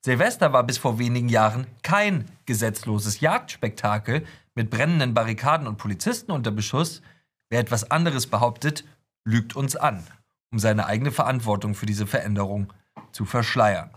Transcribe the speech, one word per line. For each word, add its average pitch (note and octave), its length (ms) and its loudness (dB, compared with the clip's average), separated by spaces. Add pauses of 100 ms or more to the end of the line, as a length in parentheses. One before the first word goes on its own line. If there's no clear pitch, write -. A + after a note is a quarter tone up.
Silvester D3 460 2
war B2+ 100 6
bis A#2+ 160 -2
vor A#2 220 0
wenigen A#2+ 280 0
Jahren A2+ 380 4 (160)
kein F#3+ 440 2 (180)
gesetzloses G#2+ 760 -2
Jagdspektakel A#2+ 1040 -2 (300)
mit A2+ 160 -2
brennenden C3+ 440 2
Barrikaden A#2+ 520 2
und G#2+ 120 -6
Polizisten D3 520 -4
unter A#2+ 220 -2
Beschuss. B2+ 500 -2 (480)
Wer A#2 80 2
etwas A#2 320 0
anderes C#3 380 0
behauptet, A#2+ 560 -2 (400)
lügt A2+ 320 0
uns C#3 180 -2
an, G2+ 320 -2 (460)
um A2+ 80 0
seine G#2+ 260 2
eigene A#2 240 0
Verantwortung A2 640 0
für - 120 -8
diese G#2 200 -2
Veränderung G2+ 640 -2 (380)
zu - 140 -6
verschleiern. G#2+ 720 2